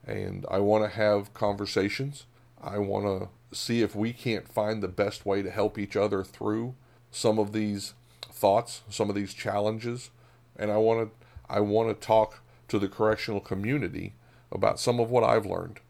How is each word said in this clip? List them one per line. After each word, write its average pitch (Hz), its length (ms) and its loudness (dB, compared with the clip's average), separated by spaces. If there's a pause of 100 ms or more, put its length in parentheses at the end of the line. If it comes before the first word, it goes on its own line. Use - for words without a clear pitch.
And 95 460 -6
I 95 80 2
want 104 240 6
to 104 120 -4
have 104 380 2
conversations. 104 920 -2 (340)
I 101 160 -6
want 101 280 0
to 95 520 -6
see 117 240 0
if 104 140 0
we 113 180 -2
can't 113 340 -4
find 107 360 -2
the 95 40 -4
best 98 380 -4
way 98 160 0
to 92 80 -4
help 101 300 0
each 101 160 -6
other 101 280 0
through 113 520 -4 (380)
some 110 240 2
of 104 140 0
these 104 420 -4 (280)
thoughts, - 680 2
some 101 200 -2
of 101 60 -2
these 101 180 -4
challenges. 110 760 -4 (440)
And 104 160 -2
I 107 60 2
want 113 320 4
to, - 160 -20 (240)
I 104 100 0
want 107 300 2
to - 180 -6
talk 110 340 4 (280)
to 107 100 2
the 98 80 0
correctional 110 540 0
community 98 720 -4 (360)
about - 300 0
some 120 180 2
of 117 140 0
what 120 140 4
I've 113 200 4
learned. 87 440 -8